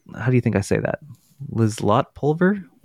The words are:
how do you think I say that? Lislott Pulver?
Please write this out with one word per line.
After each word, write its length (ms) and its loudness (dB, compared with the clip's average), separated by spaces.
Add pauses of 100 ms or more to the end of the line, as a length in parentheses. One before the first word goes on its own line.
(180)
how 120 -2
do 60 4
you 60 4
think 140 0
I 60 2
say 180 0
that? 200 -4 (540)
Lislott 600 0
Pulver? 480 0 (220)